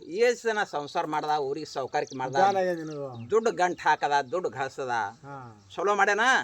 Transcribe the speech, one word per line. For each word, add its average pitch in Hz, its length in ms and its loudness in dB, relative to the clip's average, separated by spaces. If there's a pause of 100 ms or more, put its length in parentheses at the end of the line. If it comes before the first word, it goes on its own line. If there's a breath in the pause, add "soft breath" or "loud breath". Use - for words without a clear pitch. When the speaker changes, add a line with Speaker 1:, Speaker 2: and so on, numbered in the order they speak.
(160)
Speaker 1:
ಏಸ್ 233 280 2
ಜನ 214 200 0
ಸಂಸಾರ 170 420 -4
ಮಾಡ್ದ, 151 340 0
ಊರಿಗೆ 143 260 -4
ಸೌಕರ್ಯ 143 520 -4
ಮಾಡ್ದ, 131 180 -4
Speaker 2:
ಜ್ಞಾನ 196 220 4
ಏನ್ 180 200 0
ನಿನಗೂ? 139 520 -8
Speaker 1:
ದುಡ್ಡು 220 220 2
ಗಂಟ್ 180 300 0
ಹಾಕದ, 151 300 2 (200)
ದುಡ್ಡು 170 180 -2
ಘಾಸದ, 131 440 -6 (300)
Speaker 2:
ಹಾ. 139 140 -14 (380)
Speaker 1:
ಚಲೋ 202 200 2
ಮಾಡ್ಯಾನ, 202 300 4 (180)